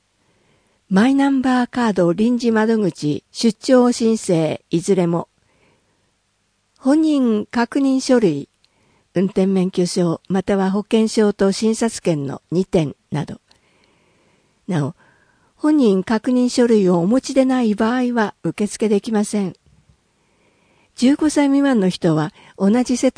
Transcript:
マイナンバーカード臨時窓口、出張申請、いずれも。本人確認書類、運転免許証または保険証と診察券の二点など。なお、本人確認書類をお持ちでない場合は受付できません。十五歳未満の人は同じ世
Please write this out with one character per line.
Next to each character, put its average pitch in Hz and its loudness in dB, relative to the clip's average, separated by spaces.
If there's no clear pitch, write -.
マ 196 2
イ 269 2
ナ 277 2
ン 269 0
バ 254 0
ー - -10
カ 240 -2
ー 214 0
ド 180 2
臨 226 0
時 233 -2
窓 220 0
口、 151 -4
出 226 0
張 247 2
申 226 0
請、 160 -2
い 165 -2
ず 196 0
れ 175 2
も。 170 -2
本 285 2
人 254 0
確 233 -4
認 269 0
書 247 2
類、 156 0
運 180 0
転 190 0
免 190 0
許 180 -2
証 175 -2
ま 190 -2
た 202 -2
は 190 0
保 196 -2
険 220 0
証 214 2
と 196 0
診 220 -2
察 - -4
券 147 -2
の 131 -10
二 185 0
点 156 -2
な 147 -4
ど。 - -14
な 151 -2
お、 170 -10
本 302 0
人 196 2
確 226 -4
認 247 0
書 240 2
類 214 4
を 180 2
お 170 0
持 247 0
ち 269 -8
で 262 4
な 254 0
い 214 0
場 226 -2
合 247 -2
は 214 -2
受 170 -4
付 208 -4
で 202 0
き 220 -8
ま 208 0
せ 208 -4
ん。 170 -10
十 269 2
五 302 0
歳 285 2
未 277 2
満 269 2
の 185 2
人 175 0
は 156 -2
同 190 2
じ 247 -4
世 262 0